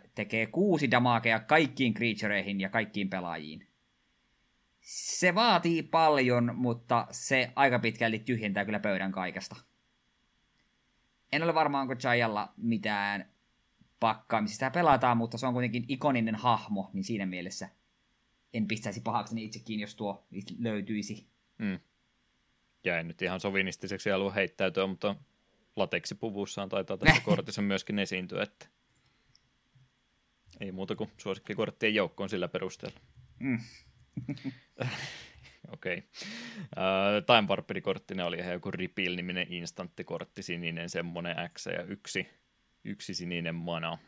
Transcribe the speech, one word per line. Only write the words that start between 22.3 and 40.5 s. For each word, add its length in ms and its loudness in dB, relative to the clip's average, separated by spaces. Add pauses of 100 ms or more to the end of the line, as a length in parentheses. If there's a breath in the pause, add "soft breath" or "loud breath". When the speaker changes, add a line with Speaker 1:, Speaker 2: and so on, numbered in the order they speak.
Speaker 2:
Ja 160 2
en 80 -4
nyt 140 -8
ihan 180 0
sovinistiseksi 720 -2
halua 220 2
heittäytyä, 560 0
mutta 280 -2 (600)
lateksipuvussaan 960 -4
taitaa 280 -2
tässä 280 6
Speaker 1:
<laughs> 0 -
Speaker 2:
kortissa 360 0
myöskin 380 0
esiintyä, 440 -4
että 220 -12 (1900)
ei 120 -8
muuta 240 -6
kuin 220 -6
suosikkikorttien 800 -2
joukkoon 340 0
sillä 180 -2
perusteella. 520 -6 (400)
Speaker 1:
Mm. 200 -2 (680 loud breath)
Speaker 2:
<laughs> 600 -8 (840 loud breath)
Okei. 240 -4
Äh, 1300 -2
Time 220 8
Warperi-korttinen 800 -2
oli 120 -4
ihan 160 -4
joku 180 -6
Repeal-niminen 840 -4
instanttikortti, 880 -10
sininen 460 -6